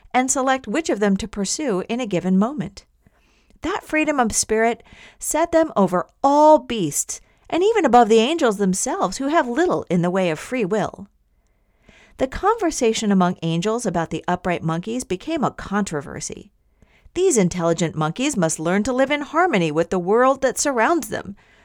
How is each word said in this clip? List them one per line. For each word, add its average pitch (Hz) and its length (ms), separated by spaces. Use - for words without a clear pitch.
and 254 160
select 262 380
which 302 200
of 208 120
them 196 160
to 220 100
pursue 202 640
in 233 100
a 254 80
given 190 320
moment. 233 460
That 349 220
freedom 302 360
of 226 120
spirit 226 500
set 330 340
them 320 240
over 180 300
all 302 360
beasts, 214 640
and 339 120
even 427 200
above 240 240
the 220 120
angels 247 380
themselves, 196 580
who 269 100
have 302 220
little 240 420
in 170 120
the 175 80
way 185 200
of 156 80
free 254 260
will. 196 440
The 262 120
conversation 285 840
among 185 320
angels 175 420
about 170 260
the - 180
upright 180 340
monkeys 175 400
became 285 400
a 170 80
controversy. - 1000
"These 349 220
intelligent 170 600
monkeys 202 400
must 165 240
learn 185 240
to 262 80
live 262 180
in 294 120
harmony 285 500
with 165 180
the 190 80
world 240 440
that 262 160
surrounds 262 500
them," - 260